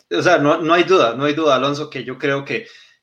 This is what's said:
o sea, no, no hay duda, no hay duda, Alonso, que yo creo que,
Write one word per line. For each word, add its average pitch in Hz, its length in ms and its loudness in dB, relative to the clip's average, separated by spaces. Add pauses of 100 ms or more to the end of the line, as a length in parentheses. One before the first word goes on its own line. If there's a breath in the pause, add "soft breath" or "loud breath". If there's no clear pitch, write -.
(120)
o 170 100 -2
sea, 165 160 4
no, 151 240 2
no 165 140 2
hay 175 80 2
duda, 151 320 2
no 135 100 -4
hay 147 80 0
duda, 151 220 2
Alonso, 139 340 -4
que 131 140 -10
yo 127 160 -12
creo 139 260 -4
que, 117 220 -8 (360 loud breath)